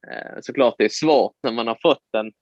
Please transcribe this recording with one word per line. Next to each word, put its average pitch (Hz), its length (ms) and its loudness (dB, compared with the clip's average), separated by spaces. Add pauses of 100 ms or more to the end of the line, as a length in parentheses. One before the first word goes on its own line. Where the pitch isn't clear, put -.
(100)
Eh, - 300 -14
såklart 123 380 0
det 104 60 4
är 107 40 2
svårt 139 540 0
när 123 100 -4
man 113 140 -4
har 113 160 -6
fått 165 200 2 (100)
den 110 300 -4